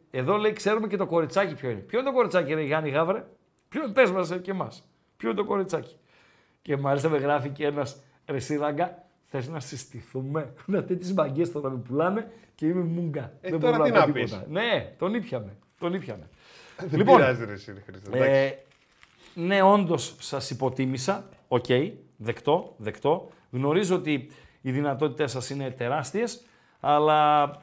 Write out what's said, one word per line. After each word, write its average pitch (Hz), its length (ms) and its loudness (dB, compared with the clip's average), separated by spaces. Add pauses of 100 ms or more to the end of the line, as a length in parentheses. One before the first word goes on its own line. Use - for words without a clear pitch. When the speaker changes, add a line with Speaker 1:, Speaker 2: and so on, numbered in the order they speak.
(120)
Speaker 1:
εδώ 131 260 0
λέει, 214 160 0
ξέρουμε 214 340 -2
και 196 100 -4
το 180 80 -2
κοριτσάκι 165 500 0
ποιο 127 140 -6
είναι. 107 100 -6
Ποιο 202 200 -6
είναι 269 100 -2
το 254 60 -2
κοριτσάκι, 180 380 2
ρε 156 80 0
Γιάννη 151 280 -2
Γάβρε; 165 360 0 (440)
Ποιο, 285 240 -6
πες 240 180 6
μας, 180 200 -2
ε, 185 60 -4
και 185 140 -8
εμάς. 160 380 -8 (280)
Ποιο 220 120 -4
είναι 214 80 -2
το - 80 -2
κοριτσάκι; 190 500 -4 (640)
Και 143 160 -2
μάλιστα 139 320 0
με 156 80 2
γράφει 143 320 0
και 143 160 -6
ένας, 143 360 -4 (240)
"Ρε 139 140 -6
Σύραγγα, 151 640 -4 (200)
θες 131 240 -8
να 160 120 -10
συστηθούμε;" 131 960 -10
<laughs> - 80 -20
Να, 190 180 -2
τέτοιες 180 300 -6
μαγκές 165 380 0
τώρα 143 180 -6
με 131 80 -6
πουλάνε 165 540 -2 (240)
και 156 100 -6
είμαι 180 180 0
μούγκα. 165 580 -6
Speaker 2:
Ε, 185 80 -10
Speaker 1:
Δεν 165 100 -2
Speaker 2:
τώρα 233 180 4
Speaker 1:
μπορώ 156 120 4
Speaker 2:
τι - 60 4
Speaker 1:
να 196 60 8
πω 151 60 6
Speaker 2:
να 147 60 0
Speaker 1:
τίποτα. 113 280 -2
Speaker 2:
πεις; 151 100 -12
Speaker 1:
Ναι, 202 460 -2
τον 190 160 -2
ήπιαμε. 113 440 -6 (220)
Τον 175 140 -2
ήπιαμε. 120 360 -10 (480)
Speaker 2:
Δεν 156 220 0
Speaker 1:
Λοιπόν, 233 160 10
Speaker 2:
πειράζει, 127 300 6
ρε, 104 60 -10
εσύ, 101 220 -14 (120)
Χρήστο, 95 280 2
εντάξει. 131 180 6
Speaker 1:
ε, 135 260 4 (760)
ναι, 190 280 2
όντως 190 580 4
σας 135 300 -8
υποτίμησα. 131 800 -2 (180)
Οκ, 123 180 0 (520)
δεκτό, 131 600 -2
δεκτό. 139 520 -2 (220)
Γνωρίζω 160 440 0
ότι 147 360 -4 (300)
οι 131 100 -6
δυνατότητές 139 600 -2
σας 127 180 -8
είναι 139 220 -6
τεράστιες, 151 760 -6 (340)
αλλά, 151 640 4 (200)